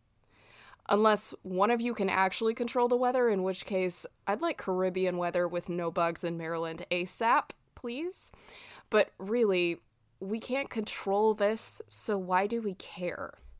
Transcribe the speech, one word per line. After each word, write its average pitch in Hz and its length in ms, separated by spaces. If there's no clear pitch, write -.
Unless 208 440
one 190 280
of 240 80
you 240 140
can 202 160
actually 196 440
control 240 360
the 247 80
weather, 247 320
in 196 120
which 185 240
case 185 400
I'd 214 140
like 339 160
Caribbean 185 580
weather 175 320
with 175 220
no 170 220
bugs 170 340
in 170 120
Maryland 165 540
asap, 226 600
please. 285 600
But - 280
really, 190 600
we 208 220
can't 269 280
control 214 640
this, 214 540
so - 300
why 185 300
do 233 140
we 208 120
care? - 640